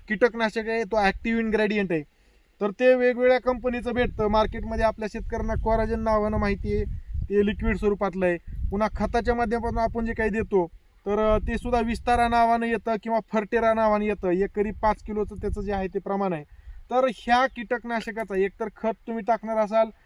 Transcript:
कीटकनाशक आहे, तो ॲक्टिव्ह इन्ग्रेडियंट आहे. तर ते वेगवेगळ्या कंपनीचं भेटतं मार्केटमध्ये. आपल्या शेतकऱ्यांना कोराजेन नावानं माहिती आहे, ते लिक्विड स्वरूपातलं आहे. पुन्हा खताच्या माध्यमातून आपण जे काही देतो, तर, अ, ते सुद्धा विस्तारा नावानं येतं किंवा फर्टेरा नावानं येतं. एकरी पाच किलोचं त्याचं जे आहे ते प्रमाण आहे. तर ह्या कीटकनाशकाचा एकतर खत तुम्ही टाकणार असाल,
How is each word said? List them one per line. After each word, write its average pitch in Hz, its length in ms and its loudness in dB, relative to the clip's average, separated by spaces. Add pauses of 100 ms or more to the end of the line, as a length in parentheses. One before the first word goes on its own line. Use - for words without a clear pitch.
कीटकनाशक 220 600 2
आहे, 226 140 0
तो 214 140 -2
ॲक्टिव्ह 214 420 2
इन्ग्रेडियंट 214 520 0
आहे. 160 100 0 (600)
तर 202 100 0
ते 254 220 6
वेगवेगळ्या 247 460 4
कंपनीचं 240 520 -2
भेटतं 220 360 0
मार्केटमध्ये. 220 580 0
आपल्या 220 280 -2
शेतकऱ्यांना 226 400 -4
कोराजेन 220 460 0
नावानं 214 380 0
माहिती 202 380 -2
आहे, 208 80 0 (460)
ते 202 160 4
लिक्विड 214 320 0
स्वरूपातलं 190 480 0
आहे. 175 120 2 (340)
पुन्हा 208 240 0
खताच्या 233 400 0
माध्यमातून 233 420 -2
आपण 226 280 -2
जे 226 80 -4
काही 220 160 -2
देतो, 196 380 0 (380)
तर, 208 140 0
अ, 214 180 4
ते 233 200 -2
सुद्धा 240 240 0
विस्तारा 233 460 2
नावानं 233 380 2
येतं 233 380 -2
किंवा 226 160 -2 (140)
फर्टेरा 220 400 2
नावानं 214 320 2
येतं. 202 240 -2
एकरी 202 420 0
पाच 214 320 -2
किलोचं 208 320 -4
त्याचं 196 260 -6
जे 196 100 -6
आहे 190 160 -2
ते 190 120 -6
प्रमाण 196 340 -2
आहे. 151 100 -6 (480)
तर 262 240 4
ह्या 247 320 2
कीटकनाशकाचा 226 880 -6
एकतर 196 320 0 (100)
खत 226 160 -2 (140)
तुम्ही 226 160 -6
टाकणार 220 340 0
असाल, 220 320 2 (160)